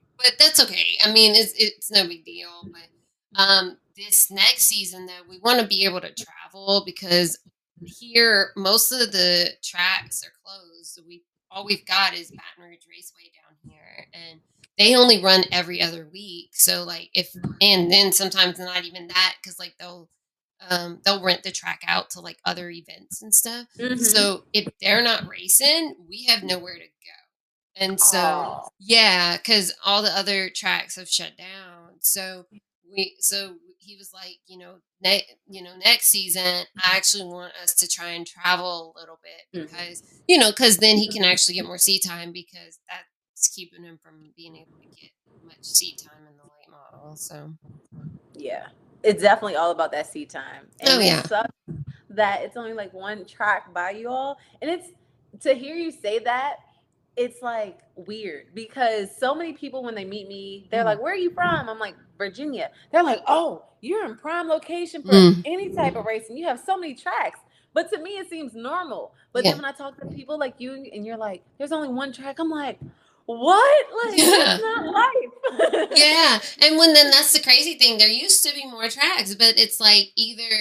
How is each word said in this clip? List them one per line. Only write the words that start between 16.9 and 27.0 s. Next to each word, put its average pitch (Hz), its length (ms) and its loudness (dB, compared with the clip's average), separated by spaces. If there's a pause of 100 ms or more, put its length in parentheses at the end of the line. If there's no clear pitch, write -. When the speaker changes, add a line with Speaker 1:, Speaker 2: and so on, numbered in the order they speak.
Speaker 1:
if, 180 160 -2 (320)
and 185 280 6
then 196 220 6
sometimes 185 460 0
not 180 260 -6
even 175 240 -18
that, 185 340 0
'cause, 185 160 -18
like, 175 220 -18
they'll, 175 280 -20 (600)
um, 175 360 -4
they'll 196 180 0
rent 180 220 0
the 190 60 -8
track 170 360 -8
out 175 240 -2
to, 180 100 -14
like, 170 240 -18
other 175 240 -6
events - 540 -18
and 214 120 2
stuff. 233 320 0 (120)
Speaker 2:
Mm-hmm. 254 180 -4
Speaker 1:
So 214 560 2
if 214 160 0 (140)
they're 208 200 4
not 233 240 -2
racing, 285 680 0 (120)
we 202 160 -18
have 226 180 0
nowhere 180 320 -6
to 170 60 -20
go. 165 60 -20 (920)